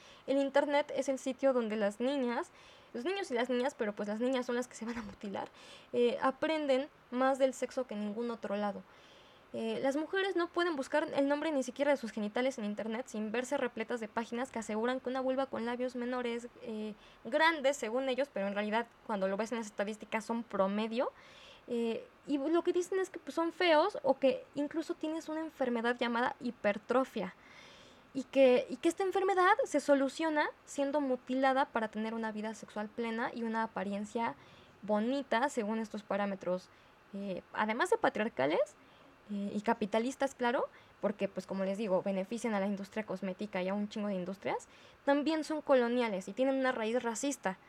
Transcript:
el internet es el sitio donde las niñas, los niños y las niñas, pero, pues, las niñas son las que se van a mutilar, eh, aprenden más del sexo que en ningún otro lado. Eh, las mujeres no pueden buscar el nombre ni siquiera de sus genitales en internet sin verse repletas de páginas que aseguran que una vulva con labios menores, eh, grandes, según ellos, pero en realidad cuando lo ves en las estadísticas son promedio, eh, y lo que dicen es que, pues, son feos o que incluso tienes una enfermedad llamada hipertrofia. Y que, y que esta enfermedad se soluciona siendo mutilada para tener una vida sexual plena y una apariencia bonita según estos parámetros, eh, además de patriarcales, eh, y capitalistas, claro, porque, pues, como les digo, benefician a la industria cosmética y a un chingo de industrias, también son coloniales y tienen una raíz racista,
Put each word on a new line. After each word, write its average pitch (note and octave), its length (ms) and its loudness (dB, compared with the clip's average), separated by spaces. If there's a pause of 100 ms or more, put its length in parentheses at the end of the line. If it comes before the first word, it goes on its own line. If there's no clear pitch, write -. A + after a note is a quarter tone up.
(260)
el C4+ 120 4
internet C#4+ 580 4
es C4+ 120 0
el C4+ 100 0
sitio C4+ 340 2
donde A3+ 240 0
las G#3 240 0
niñas, B3+ 500 0 (440)
los A#3+ 100 -6
niños F#4+ 260 -2
y C4 40 -2
las A#3+ 140 0
niñas, B3+ 280 0
pero, G#3+ 160 -2
pues, G#3 160 -6
las G#3+ 100 -2
niñas B3 280 0
son A#3+ 100 -2
las B3 100 -2
que - 80 -18
se A3 120 -10
van A#3 120 -6
a A#3 40 -6
mutilar, G3+ 460 -8 (440)
eh, A#3+ 300 4
aprenden C#4+ 680 2 (240)
más C4 260 2
del C4 160 4
sexo B3+ 320 -4
que - 80 -10
en G#3 60 -6
ningún G#3 300 -4
otro G#3 260 -4
lado. G3+ 260 -2 (720)
Eh, A3+ 240 -4
las C4+ 140 0
mujeres F#4+ 400 0
no E4+ 140 0
pueden F4 260 0
buscar D4 400 0
el C#4 140 4
nombre D4 240 0
ni C4+ 100 2
siquiera C#4 300 0
de C#4 40 2
sus A3+ 140 -6
genitales A#3+ 480 -2
en A3 60 -6
internet A3 420 -6
sin G#3+ 240 -6
verse B3+ 260 -2
repletas A#3+ 440 -4
de G#3+ 80 -8
páginas A#3 420 -4
que - 80 -8
aseguran A3+ 400 -2
que B3+ 100 -8
una C4 120 -2
vulva C4 260 0
con A3 180 -6
labios A#3+ 300 -4
menores, A#3+ 540 -4 (140)
eh, G#3+ 320 -8 (280)
grandes, D4 540 2
según B3 320 -2
ellos, C4+ 240 0
pero G3 160 -2
en G3+ 60 -4
realidad G#3+ 340 -2 (180)
cuando G3 220 -2
lo G3 80 -2
ves A3 160 -2
en A#3+ 60 -2
las A3 100 -6
estadísticas G#3+ 560 -4
son A#3 180 -4
promedio, A3 720 0 (560)
eh, A#3 360 -2 (220)
y C#4+ 120 0
lo D#4+ 260 2
que F4+ 80 2
dicen F4+ 260 0
es F#4+ 120 0
que, E4+ 100 -12
pues, - 160 -12
son E4 160 0
feos F4 500 4
o - 160 4
que B3+ 260 2 (120)
incluso D4+ 380 -2
tienes D#4 340 -6
una D#4 100 -4
enfermedad B3 580 -2
llamada A#3+ 440 0
hipertrofia. A3 960 0 (800)
Y C4 80 -2
que, C4 460 8
y C4 60 -6
que - 120 0
esta E4+ 140 0
enfermedad F#4+ 520 4 (100)
se D4+ 160 2
soluciona D4 680 2 (160)
siendo C#4 360 0
mutilada C4 680 2
para A3 220 -2
tener A3 260 -6
una A3+ 160 -4
vida G#3+ 240 -6
sexual G#3+ 340 -8
plena A#3 460 -4
y A#3 80 -8
una A3+ 220 -2
apariencia G#3 720 -4 (460)
bonita A3+ 680 2
según A3+ 320 -2
estos G#3+ 240 -8
parámetros, F#3+ 640 -2 (440)
eh, G3 300 -6 (100)
además A3+ 380 0
de A4+ 80 4
patriarcales, C#4 800 0 (540)
eh, G3+ 240 -4
y G#3 80 -4
capitalistas, A#3 720 0
claro, B3 340 0 (320)
porque, G3+ 280 0
pues, F#3 180 -10
como F#3+ 180 -4
les G3 140 -2
digo, F#3+ 240 0
benefician G3+ 520 -2
a G3 60 2
la F#3+ 60 0
industria G3+ 380 -4
cosmética F#3 580 -6
y F#3 60 -2
a F#3+ 60 -2
un G#3 140 -2
chingo G#3 200 -4
de G3+ 60 -2
industrias, F#3+ 540 -4 (380)
también D4 380 2
son D4+ 180 -4
coloniales A#3+ 680 2
y G3 60 -10
tienen C4+ 220 2
una C4 160 2
raíz A3+ 300 0
racista, A3 540 -2 (120)